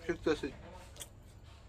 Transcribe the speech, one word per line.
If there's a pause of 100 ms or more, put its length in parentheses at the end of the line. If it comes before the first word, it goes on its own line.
শিখতেছি (1160)